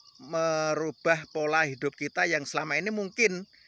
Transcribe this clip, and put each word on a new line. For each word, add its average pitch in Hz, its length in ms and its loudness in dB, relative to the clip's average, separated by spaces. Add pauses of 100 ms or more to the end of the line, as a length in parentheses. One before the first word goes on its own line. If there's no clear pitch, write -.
(180)
merubah 156 1120 0
pola 156 400 0
hidup 135 240 -4
kita 175 320 -2
yang 156 240 0
selama 151 320 -2
ini 202 80 -4
mungkin 202 560 0 (220)